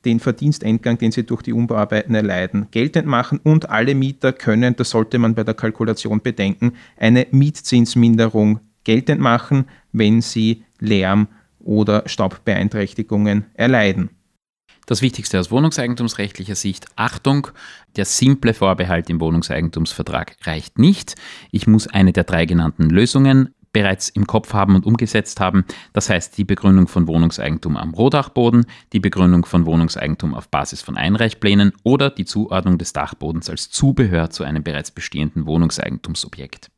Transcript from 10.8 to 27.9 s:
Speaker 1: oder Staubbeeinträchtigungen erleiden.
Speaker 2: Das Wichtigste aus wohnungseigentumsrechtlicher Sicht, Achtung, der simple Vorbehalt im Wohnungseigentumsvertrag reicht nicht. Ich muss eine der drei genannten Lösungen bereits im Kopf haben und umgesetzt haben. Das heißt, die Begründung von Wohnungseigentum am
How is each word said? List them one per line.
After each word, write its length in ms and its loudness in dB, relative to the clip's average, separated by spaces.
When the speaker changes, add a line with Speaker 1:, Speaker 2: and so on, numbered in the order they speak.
Speaker 1:
oder 460 0
Staubbeeinträchtigungen 1500 -2
erleiden. 580 0
Speaker 2:
Das 120 0
Wichtigste 360 -2
aus 140 -2
wohnungseigentumsrechtlicher 1040 -4
Sicht, 300 -8
Achtung, 540 -2
der 80 -2
simple 480 2
Vorbehalt 560 0
im 100 -2
Wohnungseigentumsvertrag 1200 -4
reicht 360 -8
nicht. 360 2
Ich 160 -2
muss 200 4
eine 260 4
der 100 2
drei 220 0
genannten 440 2
Lösungen 640 4
bereits 340 0
im 200 -2
Kopf 260 -2
haben 220 4
und 100 2
umgesetzt 560 -2
haben. 240 2
Das 180 -2
heißt, 280 -2
die 80 -2
Begründung 420 4
von 180 0
Wohnungseigentum 680 -2
am 180 -8